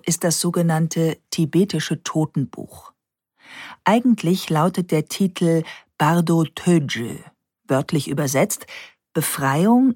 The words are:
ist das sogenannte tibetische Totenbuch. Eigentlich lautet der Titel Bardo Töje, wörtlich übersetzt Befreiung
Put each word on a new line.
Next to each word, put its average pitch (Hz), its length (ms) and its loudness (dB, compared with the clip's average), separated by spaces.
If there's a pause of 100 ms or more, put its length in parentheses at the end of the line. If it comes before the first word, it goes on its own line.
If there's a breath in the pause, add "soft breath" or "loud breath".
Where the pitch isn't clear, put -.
ist - 180 -2
das 165 160 0
sogenannte 165 760 0 (120)
tibetische 165 720 0
Totenbuch. - 920 -6 (880 loud breath)
Eigentlich 208 680 2
lautet 175 420 0
der 156 180 -2
Titel 170 560 0 (320 loud breath)
Bardo 165 480 2
Töje, 143 760 -2 (460)
wörtlich 135 400 -2
übersetzt 147 580 -2 (460 loud breath)
Befreiung 180 840 2